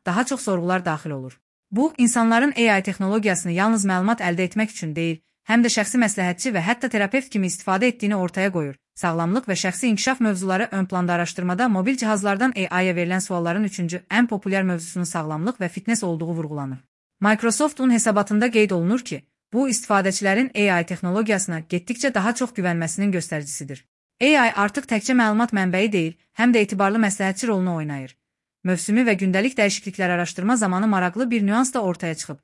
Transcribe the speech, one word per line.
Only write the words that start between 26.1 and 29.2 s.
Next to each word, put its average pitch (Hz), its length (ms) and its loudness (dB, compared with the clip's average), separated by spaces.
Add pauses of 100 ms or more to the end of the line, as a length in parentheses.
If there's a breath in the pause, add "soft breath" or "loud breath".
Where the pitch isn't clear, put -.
həm 240 140 4
də 226 80 6
etibarlı 202 400 0
məsləhətçi 196 460 -2
rolunu 185 280 0
oynayır. 147 400 -6 (480)
Mövsümi 185 380 0
və 226 160 2
gündəlik 190 400 0